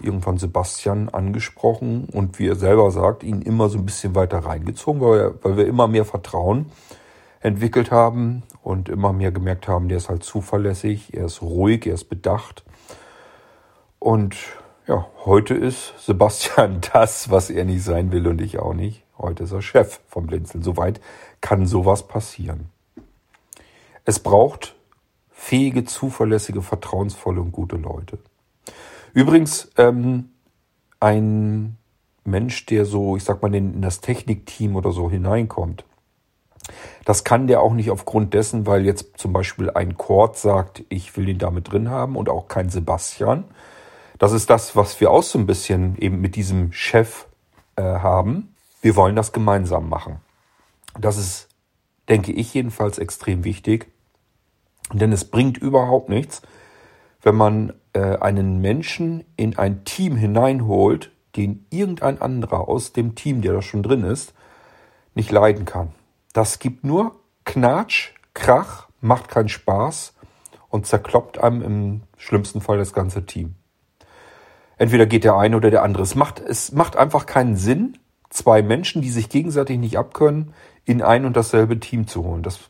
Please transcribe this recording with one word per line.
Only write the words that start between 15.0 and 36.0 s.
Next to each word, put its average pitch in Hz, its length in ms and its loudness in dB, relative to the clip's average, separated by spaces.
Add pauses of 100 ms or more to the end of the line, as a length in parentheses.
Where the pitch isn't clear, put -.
heute 104 300 4
ist - 440 -4
Sebastian 101 880 2
<laughs> - 60 -4
das, 113 380 2
was 95 180 4
er 90 160 -2
nicht 92 200 -2
sein 90 280 -2
will 87 140 0
und 82 140 0
ich - 180 -6
auch 82 160 -4
nicht. 98 300 -8 (120)
Heute 92 280 -8
ist 98 80 -8
er 98 100 -6
Chef - 460 2
vom 85 180 -8
Blinzeln. 82 380 -8
Soweit 92 360 -2 (400)
kann 98 260 0
sowas 95 420 0
passieren. 85 600 -10 (1300)
Es 107 140 -2
braucht 107 560 2 (560)
fähige, 127 540 0
zuverlässige, 107 800 -2
vertrauensvolle 92 800 -6
und 87 120 -6
gute 87 240 -8
Leute. 82 420 -10 (920)
Übrigens, 156 640 4
ähm, 123 540 2 (680)
ein 107 760 0 (480)
Mensch, 107 420 -4
der 107 180 2
so, 101 320 -2
ich 95 80 -8
sag 101 180 -2
mal, 104 120 0
in, 98 200 -2
in 95 80 -4
das 92 180 -4
Technikteam 107 760 -4
oder 92 160 -2
so 87 180 -4
hineinkommt, 92 720 -4 (1200)